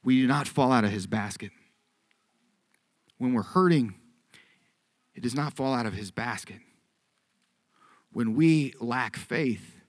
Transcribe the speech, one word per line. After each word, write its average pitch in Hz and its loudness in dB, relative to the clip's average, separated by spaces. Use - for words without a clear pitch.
we 131 4
do 131 4
not 139 0
fall 131 4
out 117 4
of 101 2
His 98 -6
basket. 104 -6
When 127 -2
we're 117 0
hurting, 151 2
it - -14
does 120 -2
not 147 -4
fall 135 -2
out 120 -2
of 101 -4
His 98 -10
basket. 110 -8
When 113 -2
we 156 4
lack 120 -4
faith - -4